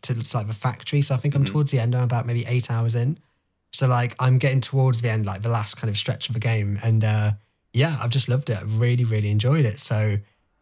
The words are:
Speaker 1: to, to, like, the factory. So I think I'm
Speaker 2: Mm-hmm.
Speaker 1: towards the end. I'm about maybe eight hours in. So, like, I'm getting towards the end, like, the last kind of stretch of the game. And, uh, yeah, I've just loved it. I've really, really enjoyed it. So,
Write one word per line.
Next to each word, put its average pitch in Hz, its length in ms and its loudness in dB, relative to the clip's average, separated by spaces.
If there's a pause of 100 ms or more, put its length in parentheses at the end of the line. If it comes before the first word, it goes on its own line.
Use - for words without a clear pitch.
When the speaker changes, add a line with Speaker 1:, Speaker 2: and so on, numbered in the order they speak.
Speaker 1:
to, 131 120 -2
to, 117 220 -4
like, 104 100 -4
the 110 60 -4
factory. 131 480 -2
So 139 120 0
I 127 40 0
think 143 180 0
I'm 139 80 4
Speaker 2:
Mm-hmm. - 100 -2
Speaker 1:
towards 147 180 0
the 131 80 2
end. 117 160 0
I'm 127 80 0
about 123 220 0
maybe 120 220 -2
eight 123 240 0
hours 113 240 0
in. 123 240 -2 (520)
So, - 160 0
like, 123 320 2
I'm 127 180 4
getting 135 240 2
towards 131 400 0
the 120 80 0
end, 107 160 0
like, 95 160 -6
the 117 80 -2
last 110 260 -2
kind 113 140 -4
of 101 80 -2
stretch - 320 -4
of 123 40 -4
the 113 60 -4
game. 104 440 -2
And, 110 200 4
uh, 107 280 2 (420)
yeah, 147 280 0
I've 117 80 -2
just 127 200 0
loved 131 200 -2
it. 110 80 -2
I've 107 220 -4
really, 123 240 2
really 107 260 0
enjoyed 123 360 2
it. 104 160 -2
So, 107 360 0 (440)